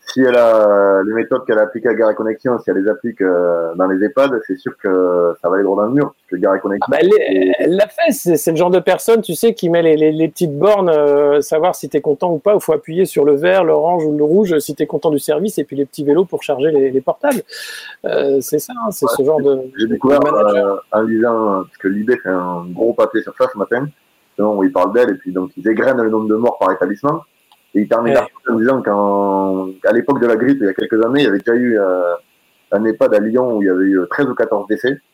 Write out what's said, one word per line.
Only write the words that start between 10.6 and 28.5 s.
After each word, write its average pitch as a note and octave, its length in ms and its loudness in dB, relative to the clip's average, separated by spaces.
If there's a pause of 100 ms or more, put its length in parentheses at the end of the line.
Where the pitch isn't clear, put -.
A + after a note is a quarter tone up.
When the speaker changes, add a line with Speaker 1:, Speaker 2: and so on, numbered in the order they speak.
Speaker 2:
euh, D3 540 4
savoir D#3+ 340 0
si D3 140 -12
t'es D3+ 100 0
content D#3+ 320 -2
ou D#3+ 60 -2
pas, G#3 160 0
il F#3 80 2
faut - 100 -4
appuyer D#3+ 320 -2
sur D#3+ 220 0
le D3 100 4
vert, F3+ 300 2
l'orange D#3+ 400 0
ou D3+ 120 0
le D3 60 2
rouge, F3 360 2
si D3 160 -8
t'es D#3 100 -2
content D#3 260 -2
du C#3+ 80 0
service, E3 380 -2
et D3 80 -4
puis - 100 -12
les C#3 100 -2
petits C#3+ 200 -10
vélos D3 180 2
pour E3+ 180 -6
charger C#3+ 300 -2
les, C3+ 180 2
les B2+ 120 0
portables. B3+ 400 -2 (640)
Euh, C#3 340 0
c'est D3 200 -4
ça, - 200 -12
hein, A3+ 120 -6
c'est C#3+ 160 -4
Speaker 1:
Ouais. A#2 100 0
Speaker 2:
ce C#3 80 0
genre D3+ 160 0
de, C#3 180 2 (180)
Speaker 1:
J'ai G#2+ 100 -2
Speaker 2:
de A2+ 40 -2
Speaker 1:
découvert, C#3 320 2
Speaker 2:
manager. G#2 600 0 (100)
Speaker 1:
euh, - 0 -
en G#2+ 80 2
lisant, A2 640 0
parce - 160 -18
que F#2+ 100 -2
l'idée G#2+ 280 0
fait F#2 120 -8
un F2+ 400 -4
gros F2+ 240 -2
papier A2 300 0
sur G2+ 120 -14
ça B2+ 160 0
ce - 60 -14
matin, A#2 280 -4 (440)
justement, G#2+ 260 -2
où G2 80 0
il F#2 80 2
parle G2+ 220 0
d'elle, A#2+ 160 4
et F#2+ 60 -2
puis F2+ 180 -10
donc F#2 240 -4
ils F2+ 100 -4
égrènent A#2+ 340 0
le A2 80 0
nombre A2 200 -2
de G#2+ 60 2
morts A2+ 220 0
par F#2+ 140 0
établissement. G#2 520 -4 (520)
Et G#2 60 2
il G#2 60 -2
termine A#2 260 0
Speaker 2:
Ouais. C3+ 80 4
Speaker 1:
l'article - 320 -8